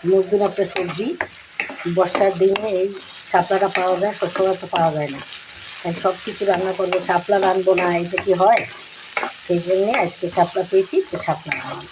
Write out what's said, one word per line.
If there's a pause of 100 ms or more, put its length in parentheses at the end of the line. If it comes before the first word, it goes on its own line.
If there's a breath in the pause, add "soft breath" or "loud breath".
(120)
নতুন
একটা (100)
সবজি, (880)
বর্ষার
দিনে (140)
এই (400)
শাপলাটা
পাওয়া
যায়,
সবসময়
তো
পাওয়া
যায়
না, (600)
তাই (100)
সব
কিছু
রান্না
করবো, (100)
শাপলা
রানবো
না, (160)
এটা
কি
হয়? (840)
সেই
জন্যে (120)
আজকে (100)
শাপলা
পেয়েছি, (120)
তো (100)
শাপলা
রান্না